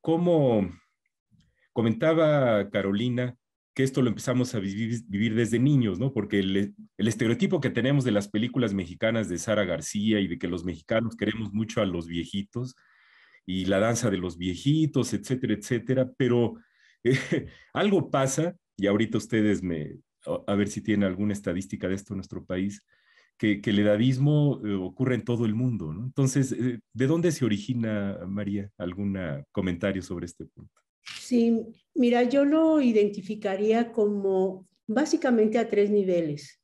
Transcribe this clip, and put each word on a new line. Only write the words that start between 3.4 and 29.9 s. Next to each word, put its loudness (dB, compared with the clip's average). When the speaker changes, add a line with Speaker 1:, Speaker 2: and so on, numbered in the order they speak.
Speaker 1:
que 0
esto 2
lo 4
empezamos -2
a -2
vivir, -4
vivir 0
desde 2
niños, 2
¿no? -2
Porque -2
el, 0
el 0
estereotipo 0
que -2
tenemos 2
de 2
las 0
películas 0
mexicanas -2
de -4
Sara 0
García 0
y 0
de -6
que -6
los -4
mexicanos -4
queremos -4
mucho -2
a 2
los -4
viejitos -8
y -4
la 2
danza 0
de -2
los -6
viejitos, 0
etcétera, -2
etcétera, -2
pero, 2
eh, 4
<laughs> -4
algo 2
pasa, 0
y 0
ahorita 2
ustedes 2
me, -6
a, -4
a 2
ver 2
si -8
tienen 0
alguna 0
estadística -6
de -2
esto -10
en -6
nuestro -12
país, -6
que, 0
que -2
el 4
edadismo, 4
eh, -2
ocurre 0
en -4
todo 0
el 0
mundo, -2
¿no? -8
Entonces, 0
eh, -4
¿de -2
dónde 2
se -2
origina, -2
María, -6
algún -4
comentario -2